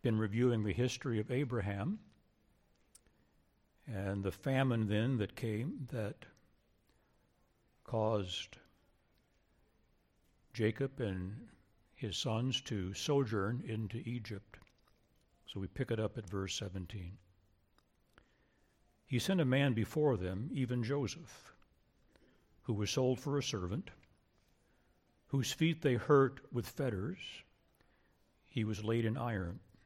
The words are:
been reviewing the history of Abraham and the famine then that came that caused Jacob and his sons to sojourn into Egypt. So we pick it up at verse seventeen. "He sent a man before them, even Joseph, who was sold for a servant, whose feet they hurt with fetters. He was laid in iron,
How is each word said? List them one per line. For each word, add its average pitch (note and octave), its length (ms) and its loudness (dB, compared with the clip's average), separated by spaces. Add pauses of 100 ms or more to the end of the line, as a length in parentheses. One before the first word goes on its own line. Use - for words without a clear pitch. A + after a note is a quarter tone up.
been A2+ 140 4
reviewing A2 460 2
the G#2 100 0
history A#2+ 460 0
of G#2+ 100 -4
Abraham A#2+ 720 -2 (1900)
and G2 380 -2
the F#2+ 80 2
famine C3 560 2
then A2+ 320 2
that G#2 160 -2
came B2 560 -4
that A2 240 -4 (1700)
caused G#2+ 760 0 (2000)
Jacob A#2 480 0
and F#2+ 340 -4 (580)
his - 240 -6
sons A#2+ 440 0
to G2 340 -2
sojourn A#2+ 720 2
into A2+ 300 -4
Egypt. A2+ 600 -8 (880)
So - 140 -8
we F#2+ 80 -4
pick - 240 -4
it A2 80 0
up G#2+ 180 -2
at G#2 100 -8
verse F#2+ 280 -4
seventeen. F#2 560 -8 (1900)
"He B2+ 140 0
sent F#3 200 2
a D3+ 60 4
man C3+ 280 4
before B2 440 4
them, F#2+ 340 -2
even B2 320 0
Joseph, A#2+ 720 -4 (1080)
who A#2+ 100 -2
was G#2 160 0
sold B2+ 300 2
for C#3+ 180 -2
a C#3 60 0
servant, G2 480 -4 (1400)
whose C3+ 260 0
feet D#3+ 300 2
they C3 100 6
hurt C3+ 460 6 (120)
with A#2+ 160 -2
fetters. B2 520 -2 (1300)
He A#2 160 0
was G#2+ 200 -2
laid A2+ 220 2
in A2 100 2
iron, G2+ 440 -2 (260)